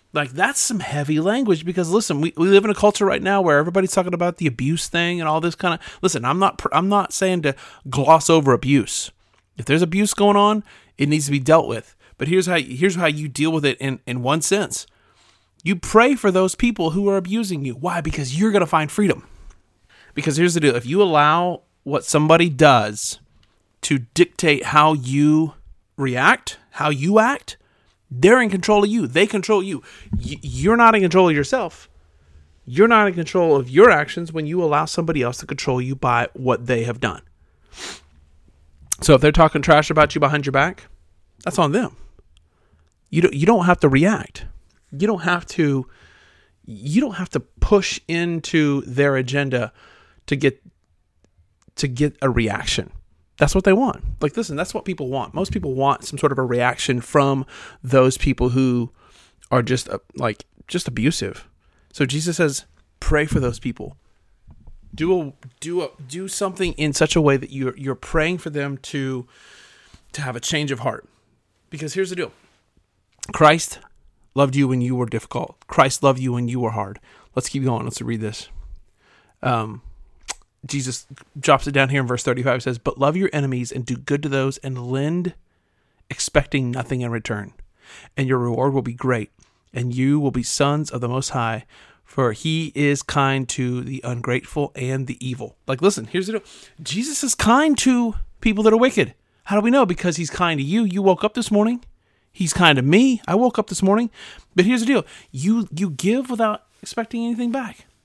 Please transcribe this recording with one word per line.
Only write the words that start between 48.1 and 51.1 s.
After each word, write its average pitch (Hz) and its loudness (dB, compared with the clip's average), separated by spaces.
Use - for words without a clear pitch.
their 139 0
agenda 131 -2
to 139 -2
get, 135 0